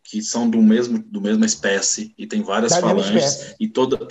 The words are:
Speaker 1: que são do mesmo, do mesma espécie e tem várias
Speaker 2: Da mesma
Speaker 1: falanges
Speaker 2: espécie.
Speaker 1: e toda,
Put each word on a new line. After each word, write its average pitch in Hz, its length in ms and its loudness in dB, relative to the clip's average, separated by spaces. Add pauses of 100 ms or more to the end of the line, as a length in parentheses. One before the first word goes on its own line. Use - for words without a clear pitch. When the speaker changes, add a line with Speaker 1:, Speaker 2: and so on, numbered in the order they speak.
Speaker 1:
que 107 160 -8
são 120 300 -2
do 113 100 2
mesmo, 113 380 4
do 104 220 -10
mesma 107 260 2
espécie 104 720 -2
e - 80 -12
tem 107 160 -4
várias 104 300 0
Speaker 2:
Da 175 100 2
mesma 104 200 2
Speaker 1:
falanges 104 300 0
Speaker 2:
espécie. - 280 -12
Speaker 1:
e 110 80 -2
toda, 127 420 -2